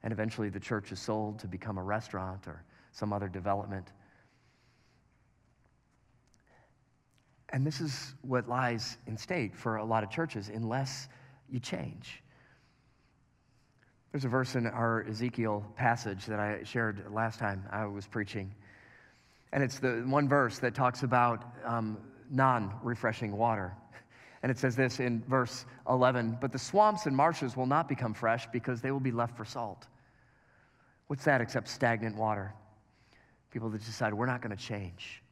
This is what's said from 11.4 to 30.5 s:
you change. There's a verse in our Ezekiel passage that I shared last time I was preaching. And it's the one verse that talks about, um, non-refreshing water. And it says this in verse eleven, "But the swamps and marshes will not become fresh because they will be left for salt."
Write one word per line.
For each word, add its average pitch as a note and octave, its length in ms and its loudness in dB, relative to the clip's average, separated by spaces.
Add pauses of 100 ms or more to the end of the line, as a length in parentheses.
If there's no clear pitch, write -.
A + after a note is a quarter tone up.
you B2 120 -4
change. - 640 -8 (1900)
There's C3+ 140 -2
a B2 40 2
verse C3 260 2
in A#2+ 100 2
our A2+ 420 2
Ezekiel A2 560 -2 (120)
passage A2+ 500 0
that G#2+ 140 -2
I G#2 240 -2
shared G#2+ 500 -2
last A2 240 -2
time G2 320 -2
I G#2 160 -2
was G2+ 220 -6
preaching. G2+ 480 -4 (960)
And C#3+ 100 2
it's C3 160 0
the A#2+ 300 2
one C#3+ 200 4
verse C3 300 4
that A#2+ 160 2
talks B2 300 2
about, A#2+ 420 4 (180)
um, A2 360 -2 (320)
non-refreshing A#2 1080 2
water. G2+ 380 2 (680)
And B2+ 100 2
it A#2+ 60 2
says B2+ 180 2
this B2+ 240 2
in A#2+ 280 2
verse B2 400 0 (200)
eleven, B2 540 4
"But C#3 100 0
the C3+ 60 -6
swamps G#3 480 4
and C#3 100 2
marshes C#3+ 400 4
will B2+ 120 0
not D3+ 200 4
become A#2+ 280 0
fresh A#2 360 2
because A#2+ 300 -2
they C3 80 -2
will C#3 100 0
be C3 120 0
left A#2 260 0
for A2 80 -8
salt." G#2+ 420 -8 (1160)